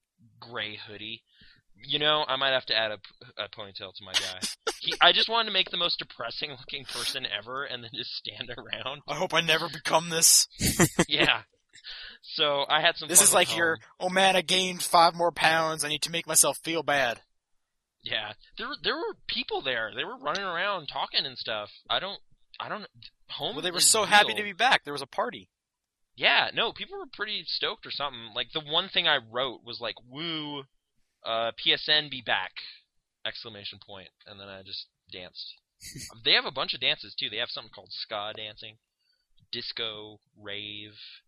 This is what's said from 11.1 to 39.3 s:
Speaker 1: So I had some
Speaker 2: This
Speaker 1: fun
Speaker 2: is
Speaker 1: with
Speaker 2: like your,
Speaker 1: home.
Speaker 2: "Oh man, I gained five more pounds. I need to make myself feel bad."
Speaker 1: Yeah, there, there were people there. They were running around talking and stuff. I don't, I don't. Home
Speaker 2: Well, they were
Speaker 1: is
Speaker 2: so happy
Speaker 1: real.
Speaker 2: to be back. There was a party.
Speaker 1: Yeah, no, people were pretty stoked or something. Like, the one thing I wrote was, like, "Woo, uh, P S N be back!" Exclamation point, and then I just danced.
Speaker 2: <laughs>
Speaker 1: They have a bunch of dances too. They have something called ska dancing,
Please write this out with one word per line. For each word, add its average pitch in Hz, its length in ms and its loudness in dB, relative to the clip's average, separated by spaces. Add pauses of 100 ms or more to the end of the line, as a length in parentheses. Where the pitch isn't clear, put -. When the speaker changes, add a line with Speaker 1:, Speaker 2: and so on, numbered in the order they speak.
Speaker 1:
So 143 460 0
I 151 140 2
had 165 160 2
some 156 100 -12
Speaker 2:
This 175 120 8
Speaker 1:
fun 202 40 12
Speaker 2:
is 196 60 6
Speaker 1:
with - 60 6
Speaker 2:
like 175 200 4
your, 165 220 2
Speaker 1:
home. - 20 -14 (220)
Speaker 2:
"Oh 185 80 -2
man, 185 260 6
I 185 60 2
gained 185 420 0
five 170 320 6
more 170 160 2
pounds. 160 540 2
I - 20 -2
need 151 140 -2
to 156 100 -2
make 165 160 -4
myself 156 380 4
feel 165 180 -2
bad." 135 380 2 (840)
Speaker 1:
Yeah, 110 300 -4 (240)
there, 220 100 -8 (160)
there 247 140 0
were 349 180 -6 (100)
people 320 360 -6
there. 120 340 -2
They 131 80 -4
were 226 140 -10
running 190 260 -4
around 180 440 -4
talking 160 380 -2
and 131 120 -10
stuff. 107 320 -6 (200)
I 120 120 2
don't, 190 180 -8 (400)
I 117 80 -8
don't. 190 180 -8 (440)
Home - 260 -6
Speaker 2:
Well, 156 80 -2
they 180 80 6
were 175 60 -4
Speaker 1:
is - 120 8
Speaker 2:
so 220 140 8
happy 208 300 10
Speaker 1:
real. 196 60 -8
Speaker 2:
to 208 40 0
be 208 80 -6
back. 220 320 4
There 147 80 -6
was 143 100 -4
a 139 60 -8
party. 196 420 -4 (680)
Speaker 1:
Yeah, 175 360 4
no, 190 200 0
people 339 260 -14
were 370 140 -12
pretty 202 340 -6
stoked - 380 -6
or 127 60 -10
something. 120 440 -8
Like, 123 180 -4
the 156 60 -4
one 160 300 -2
thing 180 180 2
I 147 120 6 (120)
wrote 120 320 -2
was, 113 160 -12
like, 113 160 -6 (100)
"Woo, 147 580 -6 (600)
uh, 113 300 0
P - 160 2
S 147 160 0
N 151 240 2
be 131 100 -10
back!" 101 300 -2 (720)
Exclamation 104 640 -12
point, 95 220 -18 (180)
and 104 100 -20
then 98 120 -16
I 95 140 -16
just 95 240 -12 (260)
danced. 90 400 -14 (260)
Speaker 2:
<laughs> - 460 -14
Speaker 1:
They 151 80 4
have 240 100 4
a 214 80 -8
bunch - 220 -4
of 143 80 -12
dances 131 360 -4
too. 135 120 -6
They 104 80 -8
have 120 120 -4
something 117 240 -12
called 95 200 -18
ska 107 420 -8
dancing, 107 400 -14 (760)